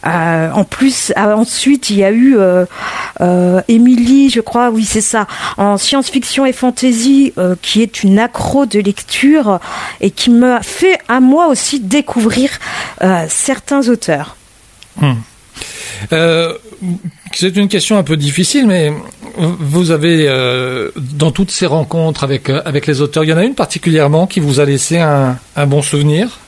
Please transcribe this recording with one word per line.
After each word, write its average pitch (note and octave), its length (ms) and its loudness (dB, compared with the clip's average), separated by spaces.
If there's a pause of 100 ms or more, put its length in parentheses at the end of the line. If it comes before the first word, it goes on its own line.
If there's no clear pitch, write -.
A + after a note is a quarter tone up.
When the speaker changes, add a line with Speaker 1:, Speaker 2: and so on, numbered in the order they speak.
Speaker 1:
Euh, E3 460 0
en G3+ 140 0
plus, - 520 -2
euh, G#3+ 160 2
ensuite, B3 560 0
il G#3 60 -2
y G3 80 2
a G3 80 2
eu, B3 260 4
euh, F3+ 280 4 (560)
euh, F3+ 460 2
Émilie, B3 600 4
je A#3 100 0
crois, A#3+ 300 0
oui, A3 160 0
c'est G#3+ 160 -2
ça, G#3 240 -2 (320)
en G3+ 200 2
science-fiction C4+ 680 -2
et C4 80 0
fantasy, B3+ 880 2
euh, F3+ 200 0
qui - 220 0
est - 220 -4
une G3 160 4
accro A#3+ 480 0
de G#3 120 0
lecture G#3 800 0 (420)
et G3+ 100 0
qui - 180 -2
m'a A#3+ 320 4
fait, - 460 0
à B3+ 120 0
moi C#4+ 280 4
aussi, C#4+ 320 -2
découvrir, A#3+ 720 0 (500)
euh, F3+ 280 0
certains C4+ 600 -2
auteurs. D#3+ 460 -2 (680)
Speaker 2:
Hmm. C#3 120 2 (1000)
Euh, E3 400 0 (800)
c'est F#3 240 -2
une G3+ 100 2
question G#3 300 0
un F#3 60 2
peu D3+ 120 0
difficile, F3 520 0
mais E3 260 2 (440)
vous E3+ 520 0
avez, D#3+ 380 2
euh, B2+ 680 -2
dans D3 360 -2
toutes - 180 -2
ces - 160 -4
rencontres D#3+ 580 -2
avec, C#3 280 -4
euh, C#3+ 140 -2
avec C#3+ 200 -4
les C#3+ 160 0
auteurs, D3 220 0
il D#3 80 0
y - 20 2
en D#3+ 40 2
a F3+ 60 2
une B3+ 120 0
particulièrement D#3+ 720 0
qui - 120 -4
vous C#3+ 200 0
a D3 60 4
laissé C#3 340 0
un, C#3 360 2 (200)
un D3 100 0
bon C#3+ 160 2
souvenir ? D3+ 560 0 (100)